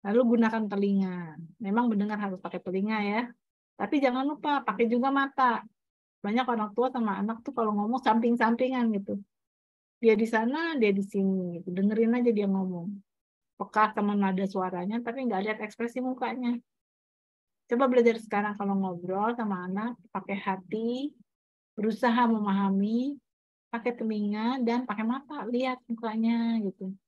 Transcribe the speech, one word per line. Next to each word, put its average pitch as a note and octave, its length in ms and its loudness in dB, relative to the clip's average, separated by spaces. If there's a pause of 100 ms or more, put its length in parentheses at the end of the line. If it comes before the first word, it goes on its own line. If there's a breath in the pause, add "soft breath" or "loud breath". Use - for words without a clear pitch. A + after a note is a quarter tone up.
Lalu A#3 320 4
gunakan A3+ 320 2
telinga. F#3+ 720 0 (240)
Memang A3 240 2
mendengar G#3 320 0
harus F#3+ 240 -6
pakai F3 160 -6
telinga G3 400 -2
ya. G#3 220 0 (580)
Tapi C4 240 0
jangan C4 240 2
lupa, D4 320 -2
pakai A#3 320 0
juga A#3+ 240 0
mata. C4+ 480 0 (560)
Banyak A3+ 240 0
orang G#3+ 320 -2
tua B3 160 2
sama A3 240 -2
anak G#3+ 320 -4
tuh C#4+ 80 -8
kalau A3 160 0
ngomong G#3+ 320 -2
samping-sampingan A#3 960 2
gitu. G3+ 240 -6 (800)
Dia A3 160 6
di A3 80 2
sana, C4+ 480 0
dia A3 160 4
di G3 160 2
sini F#3 560 -2
gitu. F3+ 80 -8
Dengerin A3 480 2
aja A#3+ 160 4
dia G3+ 160 2
ngomong. F#3 400 -2 (640)
Peka G#3+ 400 0
sama G#3 240 0
nada F#3+ 240 2
suaranya, F#3+ 560 -4
tapi A#3+ 240 -6
nggak G3+ 240 0
lihat G#3+ 160 -4
ekspresi A#3 400 -6
mukanya. B3 560 -4 (1120)
Coba B3+ 160 4
belajar A#3 320 4
sekarang G3+ 400 -2
kalau G3 160 0
ngobrol F#3+ 640 -2
sama G3 260 -2
anak, G#3+ 300 -4 (160)
pakai G3 240 -6
hati, G#3+ 800 -6 (640)
berusaha A3+ 480 2
memahami, G#3 880 2 (560)
pakai A#3 240 -4
telinga, A3 720 -2
dan A#3+ 160 0
pakai G#3+ 240 -4
mata, C#4 400 -6
lihat B3+ 400 -2
mukanya A3+ 720 0
gitu. F#3+ 320 -4 (160)